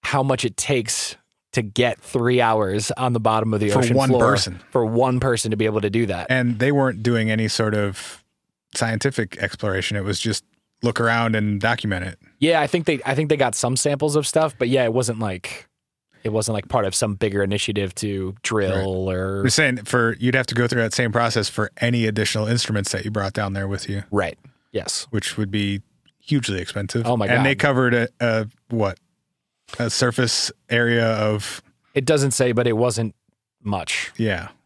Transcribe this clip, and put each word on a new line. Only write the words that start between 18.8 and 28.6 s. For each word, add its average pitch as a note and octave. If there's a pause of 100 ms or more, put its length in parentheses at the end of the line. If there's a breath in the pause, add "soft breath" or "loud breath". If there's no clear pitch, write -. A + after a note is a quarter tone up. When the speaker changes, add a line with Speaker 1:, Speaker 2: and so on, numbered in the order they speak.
Speaker 2:
Right. F#2
Speaker 1:
or F#2+
Speaker 2:
We're B2+
saying B2+
for, A#2
you'd B2
have B2+
to A#2+
go A#2+
through A#2+
that A2
same A#2+
process A2+
for G#2+
any A#2+
additional G#2+
instruments A2
that F#2
you G#2+
brought G2+
down G2+
there G2
with G2
you. G2+
Speaker 1:
Right. G2 (340)
Yes. -
Speaker 2:
Which -
would G#2
be G2+ (380)
hugely A#2
expensive. G2+
Speaker 1:
Oh A#2+
my G#2
Speaker 2:
And B2
they C#3
Speaker 1:
God. -
Speaker 2:
covered B2+
a, A#2 (120)
a, A2 (220)